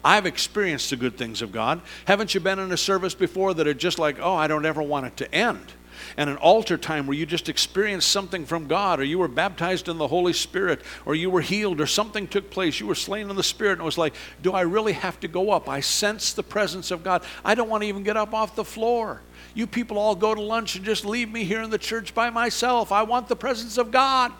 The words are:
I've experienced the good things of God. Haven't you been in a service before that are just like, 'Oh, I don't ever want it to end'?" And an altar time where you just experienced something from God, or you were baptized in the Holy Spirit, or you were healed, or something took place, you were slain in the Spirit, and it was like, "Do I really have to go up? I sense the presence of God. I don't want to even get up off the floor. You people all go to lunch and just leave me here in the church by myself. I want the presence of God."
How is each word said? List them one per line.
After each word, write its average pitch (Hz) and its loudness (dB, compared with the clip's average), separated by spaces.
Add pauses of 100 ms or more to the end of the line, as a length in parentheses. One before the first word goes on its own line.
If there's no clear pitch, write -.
I've 190 6
experienced 180 -2
the 135 -2
good 120 -2
things 113 -6
of 101 -8
God. 120 0 (220)
Haven't 202 2
you 190 2
been 190 0
in 190 -4
a 160 0
service 190 0
before 190 0
that 156 2
are 147 2
just 160 0
like, 151 0
'Oh, 185 2
I 156 2
don't 151 0
ever 156 0
want 143 -2
it - -10
to - -8
end'?" 170 0 (440)
And 143 0
an 139 -4
altar 180 6
time 151 -4
where 139 -2
you 160 -2
just 160 -4
experienced 190 0
something 185 -2
from 160 -4
God, 170 2
or - 2
you 151 0
were 175 2
baptized 170 -2
in 165 -4
the 151 0
Holy 175 2
Spirit, 185 0 (240)
or 143 0
you 170 0
were 180 4
healed, 180 0
or 151 2
something 208 0
took 196 -2
place, 175 -2
you 151 -6
were 185 0
slain 202 -6
in 196 -6
the 190 0
Spirit, 208 2
and 170 -4
it 165 -6
was 151 -2
like, 160 2 (280)
"Do 185 0
I 190 2
really 202 2
have 170 -4
to - -8
go 185 0
up? 160 2
I 135 -2
sense 208 0
the - -6
presence 185 -2
of 170 -4
God. 180 2 (200)
I 208 4
don't 226 2
want 214 0
to 208 -2
even 196 -4
get 208 0
up 214 0
off 220 -2
the 220 -2
floor. 220 -2 (320)
You 226 -2
people 226 -2
all 208 4
go 214 2
to 214 -2
lunch 220 -2
and 190 -8
just 214 0
leave 226 -2
me 226 -4
here 208 0
in 226 -6
the 214 0
church - -4
by 233 2
myself. 233 2
I 208 6
want 233 0
the 240 2
presence 233 -4
of 233 0
God." 254 4